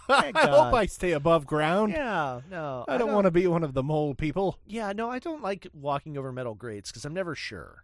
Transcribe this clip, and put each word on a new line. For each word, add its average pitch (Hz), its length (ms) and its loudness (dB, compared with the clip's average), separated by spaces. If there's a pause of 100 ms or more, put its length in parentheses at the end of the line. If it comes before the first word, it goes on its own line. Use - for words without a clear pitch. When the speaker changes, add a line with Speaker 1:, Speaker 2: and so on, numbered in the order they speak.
Speaker 1:
Thank 285 280 4
Speaker 2:
I 311 120 4
hope 294 240 6
Speaker 1:
God. - 20 4
Speaker 2:
I 226 140 4
stay - 240 -2
above 156 340 4
ground. 160 480 2
Speaker 1:
Yeah, 170 560 -2
no, 147 380 -8
Speaker 2:
I 277 80 -2
Speaker 1:
I - 20 0
Speaker 2:
don't 240 100 2
Speaker 1:
don't 220 80 0
Speaker 2:
wanna 196 160 6
be 175 160 4
one 170 160 2
of 143 120 -4
the 131 80 0
mole 151 320 0
people. 165 500 -2
Speaker 1:
Yeah, 208 280 -6
no, 226 180 -4
I 254 80 -6
don't 311 240 -8
like 196 300 -6
walking 143 440 -4
over 135 140 -8
metal 123 240 -6
grates 104 360 -10
'cause 113 140 -14
I'm 147 80 -8
never 175 220 -4
sure. - 480 -14